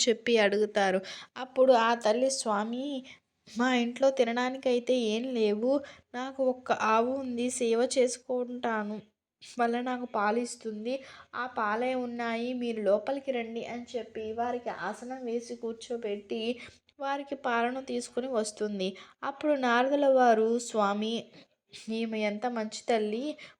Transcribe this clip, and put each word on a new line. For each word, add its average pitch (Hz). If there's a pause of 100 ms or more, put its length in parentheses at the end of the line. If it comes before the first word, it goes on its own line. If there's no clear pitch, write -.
చెప్పి 226
అడుగుతారు. 202 (360)
అప్పుడు 262
ఆ 226
తల్లి, 240
"స్వామి, 247 (520)
మా 254
ఇంట్లో 240
తినడానికైతే 247
ఏం 226
లేవు, 240 (320)
నాకు 262
ఒక్క 254
ఆవు 226
ఉంది, 247
సేవ 240
చేసుకుంటాను 247 (580)
వల్ల 233
నాకు 247
పాలు 214
ఇస్తుంది, 233 (360)
ఆ 240
పాలే 240
ఉన్నాయి, 240
మీరు 233
లోపలికి 214
రండి" 226
అని 240 (120)
చెప్పి 220
వారికి 240
ఆసనం 240
వేసి 233
కూర్చోబెట్టి 226 (400)
వారికి 285
పాలను 254
తీసుకుని 247
వస్తుంది. 214 (260)
అప్పుడు 277
నారదుల 262
వారు, 233
స్వామి, 214 (680)
ఈమె 220
ఎంత 208
మంచి 226
తల్లి, 233 (220)